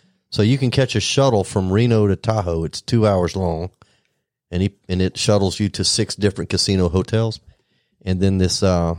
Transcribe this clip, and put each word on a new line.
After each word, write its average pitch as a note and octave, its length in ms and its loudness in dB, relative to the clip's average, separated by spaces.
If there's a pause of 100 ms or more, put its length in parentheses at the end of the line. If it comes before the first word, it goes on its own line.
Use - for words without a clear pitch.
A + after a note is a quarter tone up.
(300)
So - 100 -2
you A2+ 160 4
can B2+ 140 0
catch B2+ 260 0
a G#2 40 0
shuttle A#2+ 440 2
from F#2 260 -2
Reno A2 360 2
to G2 100 2
Tahoe. F2+ 480 -2
It's - 160 -10
two A2+ 260 0
hours F#2 300 0
long, F2 320 -4 (840)
and F2 120 -2
he, G2 80 0 (180)
and F2+ 140 0
it F#2 160 -2
shuttles G2 420 0
you G#2 80 0
to - 160 -4
six - 300 -2
different G2 340 -2
casino F#2+ 400 0
hotels. A2 520 -2 (680)
And F#2 160 -2
then F#2+ 160 2
this, F#2 240 0
uh, F2 360 2